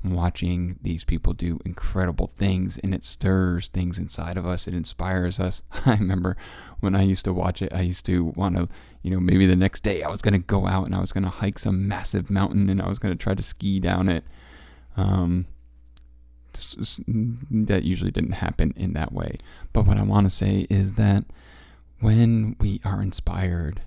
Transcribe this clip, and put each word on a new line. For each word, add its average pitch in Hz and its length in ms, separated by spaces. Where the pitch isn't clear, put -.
watching 87 760
these 82 220
people - 280
do 87 320
incredible - 640
things, 95 500
and 95 160
it - 100
stirs 92 640
things 90 300
inside 85 380
of 90 100
us. 87 220
It 90 60
inspires 90 680
us. 95 220
<laughs> - 100
I 123 100
remember 95 420
when 95 160
I 98 80
used 95 220
to 95 80
watch 90 280
it, 95 140
I 95 60
used 90 260
to 90 200
wanna, 90 320
you 90 80
know, 92 80
maybe 95 280
the 90 100
next 92 260
day 87 220
I 76 40
was 98 140
gonna 101 160
go 95 280
out 95 200
and 92 80
I 92 60
was 92 120
gonna 98 160
hike - 300
some 98 300
massive 98 420
mountain 98 400
and 95 100
I 90 80
was 95 120
gonna 92 160
try 98 180
to 98 80
ski 98 380
down 92 280
it. 85 140
Um, 92 500
s-, - 240
s-, - 300
that 110 720
usually 90 300
didn't - 200
happen - 440
in 85 160
that 78 200
way. - 260
But 107 140
what 101 120
I 101 40
wanna 101 280
say 98 400
is 98 240
that 101 300
when 113 640
we 98 240
are 101 180
inspired 87 840